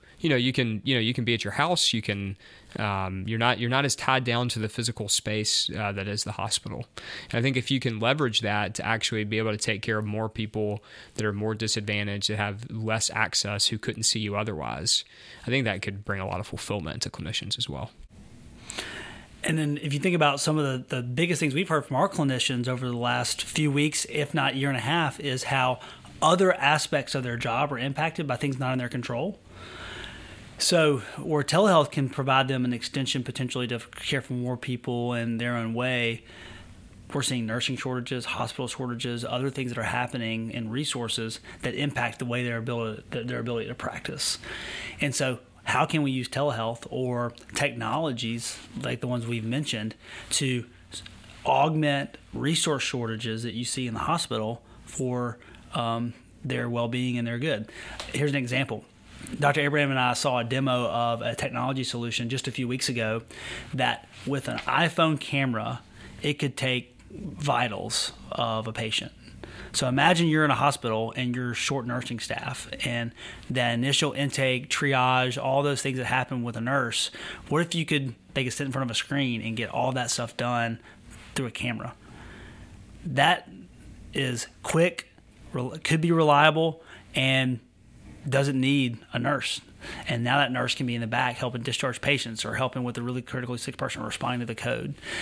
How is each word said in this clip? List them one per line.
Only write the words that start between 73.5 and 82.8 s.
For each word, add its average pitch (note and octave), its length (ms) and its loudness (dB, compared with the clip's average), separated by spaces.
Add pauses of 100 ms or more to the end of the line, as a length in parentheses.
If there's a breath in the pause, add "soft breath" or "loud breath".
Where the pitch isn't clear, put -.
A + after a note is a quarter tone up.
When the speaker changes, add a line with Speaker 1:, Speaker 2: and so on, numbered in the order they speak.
Speaker 2:
initial C3+ 420 2
intake, C3 560 0
triage, B2+ 760 4
all C3+ 200 4
those C#3+ 180 2
things C3 160 -2
that B2+ 80 -2
happen B2 380 0
with A#2+ 120 -4
a A#2 60 -4
nurse. B2 500 0 (380 loud breath)
What D3+ 120 4
if E3+ 140 0
you E3 80 2
could, C3+ 320 0 (200)
they C3+ 80 2
could B2 100 -2
sit C#3+ 120 -2
in C3+ 60 -4
front B2+ 180 -2
of - 20 -4
a A2 40 -2
screen B2+ 460 0
and A2+ 160 -4
get A2+ 120 -2
all B2+ 240 0
that B2 180 -2
stuff A#2+ 260 -2
done A#2 420 0 (540 loud breath)
through C3 140 -2
a A2 40 -6
camera? A#2+ 420 -6 (1120 loud breath)